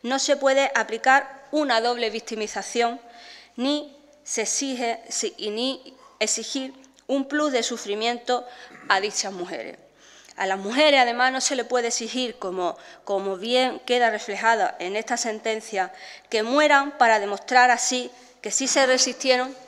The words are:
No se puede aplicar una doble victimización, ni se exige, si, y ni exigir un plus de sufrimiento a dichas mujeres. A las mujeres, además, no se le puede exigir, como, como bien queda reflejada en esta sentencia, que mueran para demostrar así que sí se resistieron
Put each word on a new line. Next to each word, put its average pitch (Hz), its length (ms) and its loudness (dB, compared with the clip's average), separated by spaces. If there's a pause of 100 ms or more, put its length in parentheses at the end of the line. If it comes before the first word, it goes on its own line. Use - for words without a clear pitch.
No 240 160 -2
se 277 200 2
puede 277 360 4
aplicar 240 760 2
una 277 300 2
doble 240 280 0
victimización, 220 920 -4 (560)
ni 294 400 -4 (280)
se - 180 -6
exige, 240 580 -4 (100)
si, - 280 -6
y 208 140 -6
ni 247 440 -6 (240)
exigir 226 540 -4 (320)
un 277 220 -2
plus 302 240 0
de 247 100 2
sufrimiento 233 800 -4 (460)
a 196 100 4
dichas 202 320 -4
mujeres. 175 460 -10 (580)
A 190 120 -4
las 190 100 0
mujeres, 269 420 4
además, 247 320 2
no 254 100 -4
se 285 140 -2
le 247 80 -2
puede 233 260 0
exigir, 233 500 -4
como, 180 360 -4 (280)
como 196 340 -2
bien 247 480 0
queda 240 240 4
reflejada 214 680 0
en 180 160 -6
esta 220 200 -2
sentencia, 220 760 -4 (380)
que 220 100 2
mueran 277 560 4
para 226 220 6
demostrar 208 500 4
así 247 400 0 (320)
que 214 80 -8
sí 262 180 -2
se 262 200 4
resistieron 254 680 2 (120)